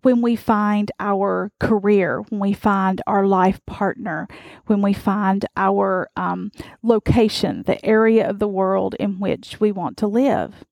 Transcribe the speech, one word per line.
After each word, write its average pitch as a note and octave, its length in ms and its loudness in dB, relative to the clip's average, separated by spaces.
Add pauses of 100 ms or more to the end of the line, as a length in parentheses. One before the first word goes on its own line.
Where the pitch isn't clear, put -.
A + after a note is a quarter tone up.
When B3 200 4
we A#3+ 140 2
find G#3 640 0
our G3 580 -2
career, G3 720 2
when G3+ 140 -6
we G3 100 0
find G3 560 0
our G3 180 2
life F#3+ 400 2
partner, F#3+ 600 -6 (380)
when G3+ 160 0
we G3+ 100 2
find G3 540 0 (100)
our, F#3+ 640 0
um, F3+ 340 -6 (300)
location, G#3+ 840 0
the - 200 -2
area A3 440 4
of G3+ 100 -6
the G#3 100 -2
world F#3+ 500 -2
in G3 220 -4
which - 400 -6
we G#3 100 2
want F#3+ 280 -8
to G#3+ 80 0
live. A3+ 640 -2